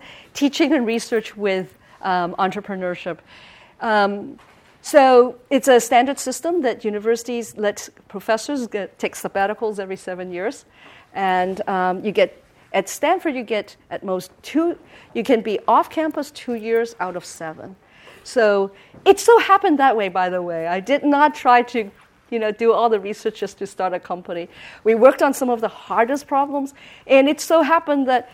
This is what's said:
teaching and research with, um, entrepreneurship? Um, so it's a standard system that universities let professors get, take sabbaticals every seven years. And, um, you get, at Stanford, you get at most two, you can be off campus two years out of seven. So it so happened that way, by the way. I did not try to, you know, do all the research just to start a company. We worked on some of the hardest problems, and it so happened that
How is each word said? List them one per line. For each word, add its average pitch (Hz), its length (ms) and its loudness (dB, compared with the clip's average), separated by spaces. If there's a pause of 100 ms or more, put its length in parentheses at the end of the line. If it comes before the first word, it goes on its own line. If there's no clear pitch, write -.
(340)
teaching 277 400 0
and 240 120 0
research 226 480 -4
with, 190 400 -4 (280)
um, 180 360 -2
entrepreneurship? 185 800 -6 (640)
Um, 202 580 -2 (440)
so 262 540 6 (120)
it's 277 200 2
a 247 120 8
standard 254 380 2
system 330 440 -4
that 226 220 -4
universities 226 720 -4
let 208 320 -4 (200)
professors 226 580 -4
get, - 320 -10
take - 160 -6
sabbaticals 202 640 -4
every 190 180 -8
seven 185 360 -10
years. 190 340 -8 (480)
And, 185 520 -2
um, 185 380 -2
you 208 80 -2
get, 185 300 0 (300)
at - 160 -2
Stanford, 330 480 -2
you 247 80 -6
get 208 320 -6 (140)
at - 120 -10
most 185 300 -6 (100)
two, 330 340 -2 (380)
you 233 80 -2
can 226 200 2
be 214 260 -4
off 277 200 4
campus 311 440 -6
two - 220 -10
years 226 460 -4
out 180 160 -6
of 170 80 -10
seven. 160 520 -14 (480)
So 202 480 2 (320)
it 392 160 6
so 466 180 6
happened 381 400 2
that 214 180 4
way, 202 120 0
by 185 200 -2
the 180 140 -4
way. 165 240 -6
I 180 140 -4
did 254 240 -2
not 285 320 2
try 247 260 4
to, 233 260 -6 (420)
you 233 100 -4
know, 214 100 -2
do 226 220 2
all 226 180 2
the 220 80 2
research 208 400 -8
just 196 200 -8
to 202 80 -10
start 185 280 -4
a 180 60 -6
company. 180 480 -10 (340)
We 220 140 4
worked 262 260 6
on 277 100 2
some 254 180 -4
of 233 100 -2
the 220 80 -2
hardest 233 580 -2
problems, 277 480 -2 (320)
and 269 220 6
it 302 120 -2
so 330 220 2
happened 294 460 0
that 247 260 0